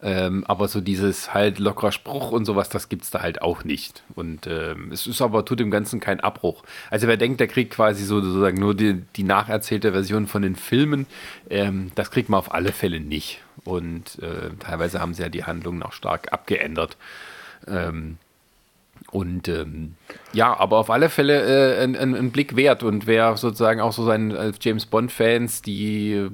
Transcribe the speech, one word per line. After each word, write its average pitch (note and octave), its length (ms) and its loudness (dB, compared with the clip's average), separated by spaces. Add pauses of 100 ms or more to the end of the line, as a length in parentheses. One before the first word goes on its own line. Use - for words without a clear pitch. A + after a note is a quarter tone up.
ähm, F#2 380 -2
aber G2 220 0
so G#2 120 -2
dieses F#2+ 540 -2
halt G2+ 240 2
lockerer G2+ 320 0
Spruch C3 400 -6
und A2+ 140 0
sowas, G2+ 240 0
das - 200 -6
gibt's - 220 -8
da F2 120 -4
halt F2 200 -4
auch E2+ 220 -2
nicht. - 400 -8 (100)
Und, E2 320 -10
ähm, D#2+ 460 -8
es - 160 -8
ist A#2+ 120 -4
aber, A#2+ 240 2
tut B2+ 140 -2
dem A2 140 0
Ganzen G#2 260 -2
keinen G2 220 -2
Abbruch. F2+ 420 -2 (280)
Also A2 180 2
wer A2+ 80 6
denkt, A#2+ 240 2
der A#2 80 4
kriegt B2 260 0
quasi G#2 300 4
so, G#2 160 2
sozusagen F#2+ 400 2
nur G2+ 160 2
die, G2 260 2 (140)
die G2 80 -2
nacherzählte G#2 680 2
Version G2 380 0
von G2+ 140 0
den F#2+ 120 0
Filmen, C#3 520 0 (440)
ähm, G2 460 0
das F#2+ 160 -2
kriegt B2 160 0
man G2+ 100 4
auf - 160 -4
alle F2 160 0
Fälle E2+ 300 -2
nicht. D2+ 400 -8 (240)
Und, E2+ 580 -8
äh, E2+ 280 -8 (100)
teilweise E2+ 400 -4
haben E2+ 120 -4
sie F2 100 -6
ja E2 60 -4
die F2 140 -8
Handlungen E2+ 400 -8
auch - 100 -10
stark - 400 -6
abgeändert. E2 640 -2 (720)
Ähm, E2 520 -6 (920)
und, F2+ 360 -4
ähm, D#2+ 460 -6 (380)
ja, A2+ 260 4
aber G2 200 6
auf A2 120 2
alle C3+ 200 6
Fälle, C3+ 680 4
äh, A#2 60 4
ein, B2+ 120 0
ein, C3 180 0
ein B2 180 0
Blick C#3+ 240 0
wert. C3 260 6
Und G#2+ 240 0
wer A2+ 300 4
sozusagen A2+ 440 2
auch A2+ 120 0
so A#2 120 -4
seinen, A2 320 2
als G#2+ 240 -2
James A2 260 0
Bond-Fans, A#2 760 0
die G#2 720 -2